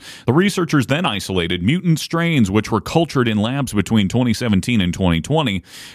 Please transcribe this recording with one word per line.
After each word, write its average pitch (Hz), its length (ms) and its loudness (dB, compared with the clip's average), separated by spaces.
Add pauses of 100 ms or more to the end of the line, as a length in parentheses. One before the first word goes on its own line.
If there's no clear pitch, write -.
(260)
The 117 80 4
researchers 165 520 2
then 165 200 0
isolated 90 560 -2
mutant 165 380 2
strains 165 500 0
which 104 200 0
were 107 100 0
cultured 143 460 0
in 107 120 0
labs 120 340 -2
between 104 360 2
twenty 120 260 0
seventeen 107 480 0
and 87 100 0
twenty 85 300 0
twenty. 127 400 -2 (320)